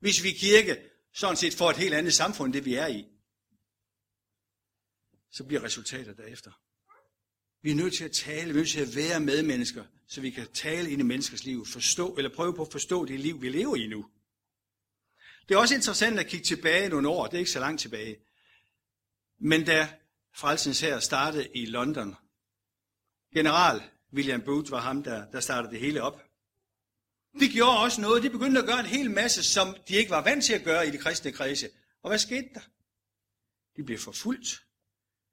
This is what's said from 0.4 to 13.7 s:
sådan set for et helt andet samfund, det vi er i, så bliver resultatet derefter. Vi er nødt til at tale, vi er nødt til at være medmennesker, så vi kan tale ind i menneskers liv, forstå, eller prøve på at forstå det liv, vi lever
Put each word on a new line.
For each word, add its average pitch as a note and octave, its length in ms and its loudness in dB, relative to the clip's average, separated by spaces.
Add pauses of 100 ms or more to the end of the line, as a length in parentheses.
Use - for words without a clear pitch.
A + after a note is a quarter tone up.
sådan F#3 220 0
set E3+ 180 0
for E3+ 160 4
et C#3+ 60 0
helt E3 180 0
andet D#3 200 2
samfund, C#3 380 0
det C#3 120 -4
vi B2+ 100 -2
er D3 120 -2
i, G#2+ 180 -6 (2250)
så - 140 -14
bliver C3 180 -4
resultatet A2+ 540 -10
derefter. A2+ 360 -20 (1080)
Vi D3+ 80 -2
er D3 40 0
nødt F3 200 0
til E3 100 -6
at D#3 80 -8
tale, D3+ 320 -4
vi E3+ 60 -8
er C#3+ 40 -4
nødt D#3+ 140 2
til D#3 120 -2
at B2 160 -4
være E3 240 0
medmennesker, C3+ 640 0 (240)
så - 120 -12
vi C3 100 -6
kan A#2+ 220 -12
tale E3 380 -4
ind C#3 100 0
i C3 40 4
menneskers B2 400 -2
liv, B2 220 -8
forstå, F3+ 480 -2
eller C3+ 200 -2
prøve E3+ 200 0
på D#3+ 80 -6
at D#3 100 -6
forstå E3+ 320 -2
det C3+ 160 -6
liv, D3 220 -4
vi B2+ 60 -4
lever F3+ 280 0